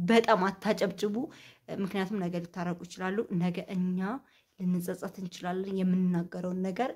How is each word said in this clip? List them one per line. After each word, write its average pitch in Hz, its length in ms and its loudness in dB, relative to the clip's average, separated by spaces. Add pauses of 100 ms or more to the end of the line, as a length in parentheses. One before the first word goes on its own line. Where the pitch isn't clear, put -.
በጣም 226 380 6
አታጨብጭቡ። 202 720 0 (640)
ምክንያቱም 196 420 -2
ነገ 175 180 -2
ሊታረቁ 175 440 -4
ይችላሉ። 185 360 -4 (200)
ነገ 175 200 2 (140)
እኛ 185 280 0 (600)
ልንጸጸት 180 580 -2
እንችላለን 185 580 -4
የምንናገረውን 180 840 2
ነገር። 190 340 0